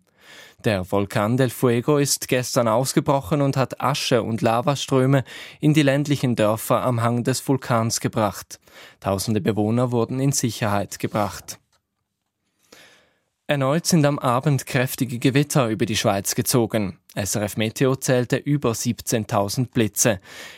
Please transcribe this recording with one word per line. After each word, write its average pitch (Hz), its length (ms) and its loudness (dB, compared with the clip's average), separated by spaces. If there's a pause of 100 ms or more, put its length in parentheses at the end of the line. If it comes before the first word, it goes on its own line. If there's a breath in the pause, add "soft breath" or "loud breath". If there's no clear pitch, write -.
(640 loud breath)
Der 98 280 0
Vulkan 104 460 0
Del 131 120 2
Fuego 123 480 2
ist - 300 -2
gestern 123 400 0
ausgebrochen 139 720 0
und 139 160 0
hat - 240 -2
Asche 127 400 0
und 107 200 -4
Lavaströme 127 840 2 (360 loud breath)
in 151 140 4
die 151 80 4
ländlichen 139 540 2
Dörfer 110 480 2
am 117 180 0
Hang 120 220 0
des 131 220 -2
Vulkans 120 540 0
gebracht. - 600 -2 (400 loud breath)
Tausende 104 420 -2
Bewohner 113 500 0
wurden 120 280 -2
in 139 120 2
Sicherheit 101 680 -4
gebracht. - 580 -4 (1900 soft breath)
Erneut 143 400 0
sind 156 180 4
am 143 140 0
Abend 127 480 0
kräftige 123 500 -2
Gewitter 135 500 2
über 110 200 -2
die 107 100 -2
Schweiz 101 380 0
gezogen. 110 640 0 (160)
S - 200 -4
R 107 60 -2
F 104 160 -4
Meteo 127 380 0
zählte 123 420 0
über 139 380 0
siebzehntausend 110 960 -2
Blitze. 110 500 2 (360 loud breath)